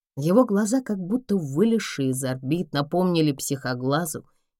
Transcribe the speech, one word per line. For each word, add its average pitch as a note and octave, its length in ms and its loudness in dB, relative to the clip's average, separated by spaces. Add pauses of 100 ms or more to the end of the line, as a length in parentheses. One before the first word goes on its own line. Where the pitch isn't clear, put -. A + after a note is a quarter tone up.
(160)
Его F3+ 280 4
глаза, G#3+ 380 0
как G#3+ 160 -4
будто G3+ 380 -2
вылезшие D#3+ 720 0
из C3 140 -4
орбит, C3 480 -4
напомнили D#3+ 600 2
психоглазу C3 920 -4 (340)